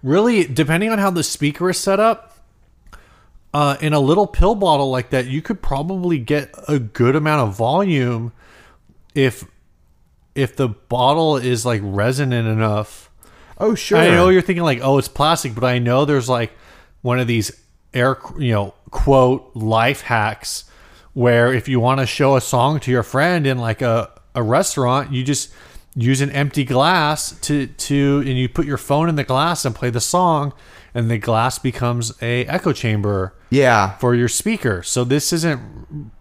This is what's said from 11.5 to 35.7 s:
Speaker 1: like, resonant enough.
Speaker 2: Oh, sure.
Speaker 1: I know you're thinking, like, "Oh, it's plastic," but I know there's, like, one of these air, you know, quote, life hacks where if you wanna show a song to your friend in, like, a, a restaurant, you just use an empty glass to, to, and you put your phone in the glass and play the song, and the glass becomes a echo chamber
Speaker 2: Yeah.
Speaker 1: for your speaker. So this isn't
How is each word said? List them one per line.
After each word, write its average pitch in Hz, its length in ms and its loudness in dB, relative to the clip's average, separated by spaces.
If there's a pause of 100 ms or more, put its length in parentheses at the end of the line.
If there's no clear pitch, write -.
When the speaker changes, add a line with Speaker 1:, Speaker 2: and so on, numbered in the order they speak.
Speaker 1:
like, 117 180 0
resonant 117 640 -2
enough. 110 640 -2 (480)
Speaker 2:
Oh, 220 160 2
sure. - 240 0
Speaker 1:
I 170 120 6
know 175 180 6
you're 185 140 6
thinking, 170 220 -2
like, 131 180 0
"Oh, 135 160 4
it's 131 100 -2
plastic," 147 460 -2
but 113 100 -4
I 123 140 0
know 123 260 2
there's, 139 240 0
like, 117 240 -2 (480)
one 123 180 0
of 123 80 0
these 113 240 0 (440)
air, 127 240 0 (200)
you 127 140 0
know, 101 220 -2 (160)
quote, 131 640 2
life 113 480 0
hacks 107 640 -4 (500)
where 120 400 4
if 120 120 -2
you 127 140 0
wanna 131 240 2
show 135 320 2
a 127 60 2
song 135 380 0
to - 100 -6
your 123 120 2
friend 156 440 0
in, 135 100 0
like, 117 240 -4
a, 117 300 0 (240)
a 120 80 -2
restaurant, 131 680 0
you 127 140 -4
just 139 260 -4 (440)
use 131 260 2
an 143 120 0
empty 143 300 -2
glass 147 680 0 (100)
to, 143 280 -2
to, 143 580 0
and 131 100 -2
you 127 140 0
put 156 160 -2
your 143 100 -4
phone 151 320 0
in 160 80 -2
the 139 80 -2
glass 147 400 -2
and 123 100 -4
play 123 140 -4
the 120 120 -2
song, 160 520 0 (420)
and 117 160 -2
the 120 60 0
glass 113 420 0
becomes 120 640 -4
a 120 240 -2
echo 147 300 -2
chamber 104 580 -2 (160)
Speaker 2:
Yeah. 117 480 2
Speaker 1:
for 120 180 2
your 120 140 2
speaker. 120 540 -4
So 123 220 -2
this 139 280 -2
isn't 147 800 -6 (100)